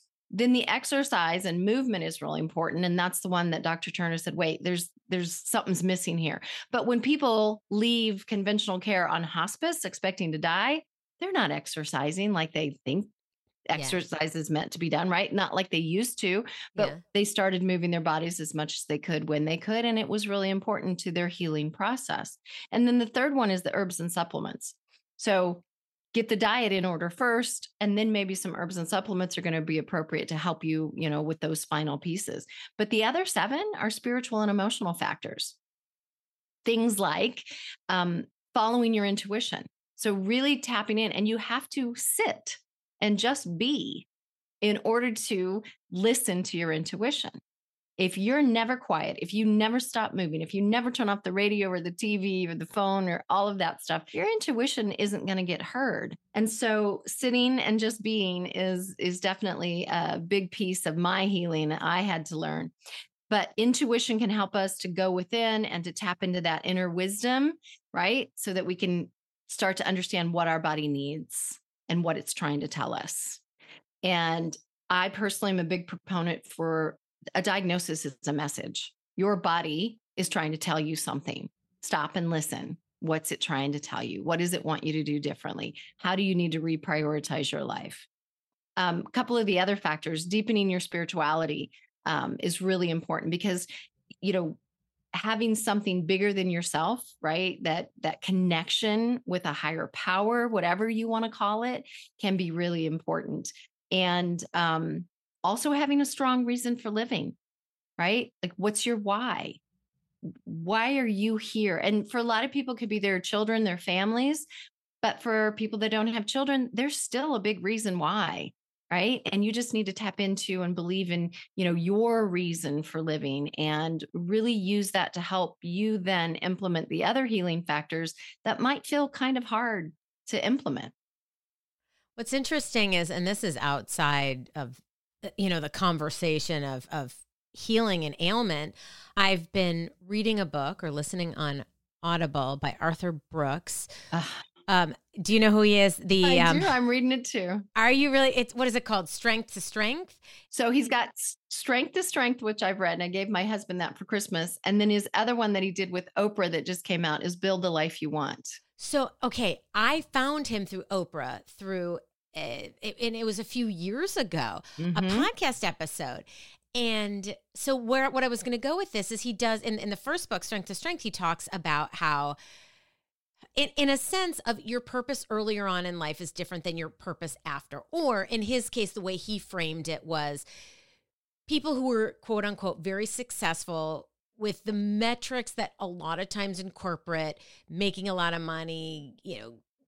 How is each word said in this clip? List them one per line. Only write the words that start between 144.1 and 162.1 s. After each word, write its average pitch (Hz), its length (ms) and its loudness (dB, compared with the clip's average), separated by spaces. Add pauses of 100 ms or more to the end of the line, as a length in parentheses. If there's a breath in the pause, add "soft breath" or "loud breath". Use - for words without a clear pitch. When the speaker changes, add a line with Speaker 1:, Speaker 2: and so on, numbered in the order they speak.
Speaker 1:
Ugh. 165 140 0 (420 loud breath)
Speaker 2:
Um, 180 280 6 (240)
do 196 140 2
you 220 60 8
know 220 100 10
who 214 120 8
he 208 180 8
is? 196 160 8
The, 190 300 6
Speaker 1:
I 175 140 8
Speaker 2:
um, 165 200 8
Speaker 1:
do. 381 80 4
I'm 254 200 4
reading 254 240 4
it 254 140 0
too. 196 380 -2 (120)
Speaker 2:
Are 226 160 6
you 277 200 6
really? 269 180 6
It's, 254 240 2
what 254 140 2
is 226 80 2
it 240 100 0
called? 190 240 0
Strength 226 460 0
to 190 60 -8
Strength? 233 580 -2 (300 loud breath)
Speaker 1:
So 233 200 2
he's 254 180 4
got 240 220 2
S-, - 280 -6 (120)
Strength 262 440 0
to 370 100 0
Strength, 247 400 0
which 214 180 -2
I've 196 180 2
read, 175 140 2
and 175 100 -2
I 175 40 -2
gave 190 220 -2
my 190 160 2
husband 202 360 -4
that - 160 -4
for 190 80 -12
Christmas. 180 600 -2
And 202 140 4
then 208 120 6
his 202 240 2
other 233 200 4
one 220 180 2
that 196 100 2
he 196 80 0
did 185 200 -2
with 180 160 -4 (100)
Oprah 202 340 2
that 170 160 -2
just 180 160 -4
came 170 200 0
out 151 200 0
is 175 120 -2
Build 190 280 0
the 180 80 2
Life 156 300 0
You 151 100 -2
Want. 147 360 -4 (300)
Speaker 2:
So, 277 320 0 (140)
okay, 226 380 -2 (120)
I 254 280 4 (120)
found 277 340 0
him 202 200 -2
through 185 240 -8
Oprah, 151 500 -4 (160)
through, 185 380 -4 (420)